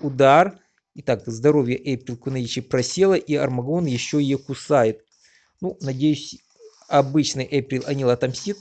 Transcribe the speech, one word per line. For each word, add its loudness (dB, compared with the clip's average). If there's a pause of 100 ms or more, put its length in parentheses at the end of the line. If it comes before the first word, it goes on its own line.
удар. 4 (360)
Итак, -4
здоровье 2
Эйприл -6
Кунаичи -6
просело, 0
и -2
Армагон -2
еще -2
ее 0
кусает. 0 (560)
Ну, -8
надеюсь, -2 (500)
обычный 0
Эйприл -2
Анил 0
отомстит. -4